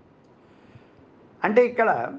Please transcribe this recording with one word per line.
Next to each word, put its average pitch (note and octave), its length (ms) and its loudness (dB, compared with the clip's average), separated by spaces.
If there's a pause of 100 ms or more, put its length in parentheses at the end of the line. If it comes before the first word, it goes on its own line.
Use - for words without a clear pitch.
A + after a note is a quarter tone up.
(1500)
అంటే G#3+ 240 2
ఇక్కడ A#3+ 200 -2 (300)